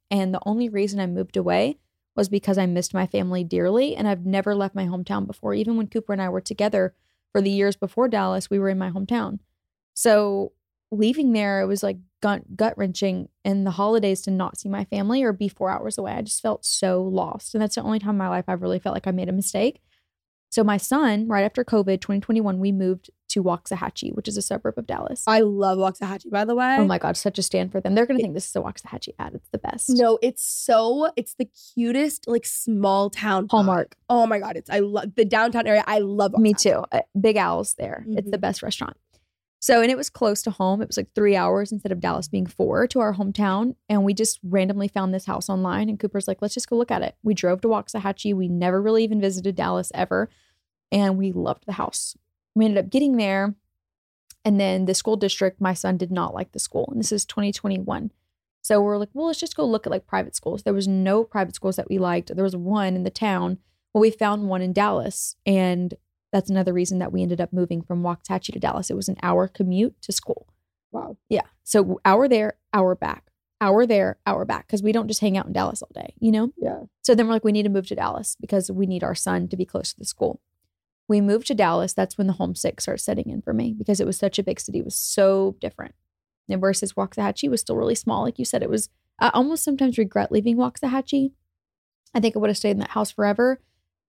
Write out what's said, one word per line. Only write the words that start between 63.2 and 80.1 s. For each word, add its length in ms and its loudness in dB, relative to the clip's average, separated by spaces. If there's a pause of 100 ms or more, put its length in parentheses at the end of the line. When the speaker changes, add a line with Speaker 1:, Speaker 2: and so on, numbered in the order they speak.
Speaker 1:
Well, 80 6
we 100 8
found 380 0
one 120 -2
in 120 -2
Dallas. 640 -2 (100)
And 500 2 (380)
that's 160 0
another 240 2
reason 260 0
that 140 -4
we 80 0
ended 180 0
up 140 -4
moving 280 0
from 220 -2
Waxahachie 500 -4
to 60 -8
Dallas. 300 -2
It 60 -4
was 120 -4
an 160 -2
hour 240 2
commute 540 0
to 100 -10
school. 360 -6 (440)
Speaker 2:
Wow. 260 -10 (120)
Speaker 1:
Yeah. 140 0 (200)
So 400 2
hour 240 6
there, 300 2 (160)
hour 220 4
back, 360 -8 (300)
hour 240 6
there, 400 2
hour 180 0
back. 240 -4
'Cause 160 -2
we 80 4
don't 160 0
just 140 -2
hang 160 2
out 80 -2
in 80 -8
Dallas 280 -2
all 120 -18
day, 260 -14
you 120 4
know? 260 2
Speaker 2:
Yeah. 240 -4 (220)
Speaker 1:
So 120 8
then 120 4
we're 60 2
like, 120 2
"We 80 4
need 100 4
to 60 2
move 180 0
to 80 -6
Dallas 460 -4
because 280 0
we 160 0
need 180 -2
our 120 -2
son 320 -2
to 100 -6
be 80 -2
close 280 -6
to 60 -18
the 60 -12
school." 360 -4 (640)